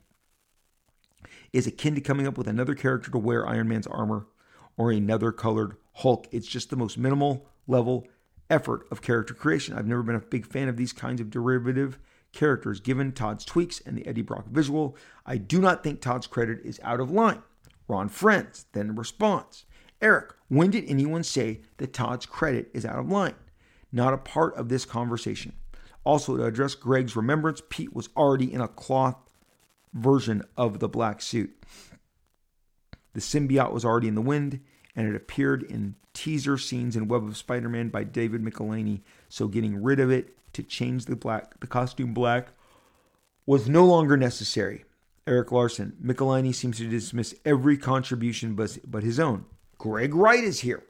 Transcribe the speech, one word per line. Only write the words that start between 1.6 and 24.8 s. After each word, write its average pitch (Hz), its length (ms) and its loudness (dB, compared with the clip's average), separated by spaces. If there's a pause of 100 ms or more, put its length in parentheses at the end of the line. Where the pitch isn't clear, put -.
akin 151 280 -2
to 139 60 -2
coming 139 260 -2
up 127 100 -6
with - 100 -6
another 127 280 -2
character 131 360 -2
to 127 60 0
wear 113 300 0
Iron 113 200 0
Man's 113 200 -2
armor 107 400 -4 (500)
or 117 140 2
another 110 400 2
colored 110 440 -2 (180)
Hulk. 123 380 2
It's 117 160 -8
just - 220 -8
the 135 60 -6
most 117 220 -4
minimal 139 500 0 (200)
level 123 400 0 (420)
effort 127 420 0
of 117 100 -10
character 117 320 0
creation. 147 420 -2
I've 104 120 -4
never 120 160 0
been 113 120 -2
a 110 40 -2
big 113 260 -6
fan 135 240 -4
of 117 80 -4
these 123 160 -4
kinds 123 260 -6
of 110 100 -8
derivative 127 680 0 (320)
characters. 117 480 0
Given 135 320 -2
Todd's 107 320 -6
tweaks - 380 -2
and - 160 -8
the - 100 -10
Eddie 117 140 -4
Brock - 260 -8
visual, 143 480 0 (300)
I 127 120 -6
do 104 220 0
not 185 240 4
think 147 160 -4
Todd's 123 280 -2
credit 117 360 -2
is 117 180 -12
out 120 200 -2
of 131 100 -4
line. 208 300 4 (480)
Ron 202 200 -2
Frenz - 600 4
then 107 240 -2
responds, 170 680 0 (360)
"Eric, 214 320 6 (140)
when 160 220 6
did 202 180 0
anyone 147 360 0
say 113 380 -2 (160)
that 135 160 -8
Todd's 120 320 -4
credit 131 480 -2
is 113 120 -6
out 113 140 -6
of 120 100 -4
line? 190 260 0 (560)
Not 127 220 2
a 135 40 0
part - 380 -2
of 120 140 -6
this 127 160 -2